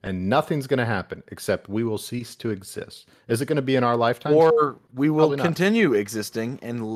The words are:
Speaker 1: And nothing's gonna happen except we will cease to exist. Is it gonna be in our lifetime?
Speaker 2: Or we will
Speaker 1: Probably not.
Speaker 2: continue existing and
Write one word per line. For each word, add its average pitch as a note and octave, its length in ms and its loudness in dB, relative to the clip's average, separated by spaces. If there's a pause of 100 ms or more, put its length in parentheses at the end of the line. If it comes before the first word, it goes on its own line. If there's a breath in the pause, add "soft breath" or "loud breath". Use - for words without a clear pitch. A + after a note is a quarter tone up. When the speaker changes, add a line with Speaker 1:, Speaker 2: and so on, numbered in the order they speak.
Speaker 1:
And F#2+ 260 -4
nothing's C#3+ 380 0
gonna C3 180 0
happen G#2 440 -6
except - 400 -4
we G#2+ 140 -2
will A2 140 -2
cease A#2 380 -10
to - 160 -8
exist. - 560 -12 (200 soft breath)
Is A#2+ 140 0
it C#3+ 60 -2
gonna D3+ 160 -2
be C3 140 0
in B2+ 60 4
our A#2+ 140 2
lifetime? A#2+ 380 0
Speaker 2:
Or D#3 420 4 (160)
we C3+ 160 2
will D#3 200 2
Speaker 1:
Probably C#3 80 -2
not. C3+ 60 -4
Speaker 2:
continue F#3 500 2
existing A2 680 -4
and A#2+ 240 -8 (100)